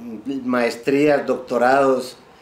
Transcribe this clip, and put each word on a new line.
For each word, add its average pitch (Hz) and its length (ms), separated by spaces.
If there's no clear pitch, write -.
maestrías, 127 800
doctorados, 127 920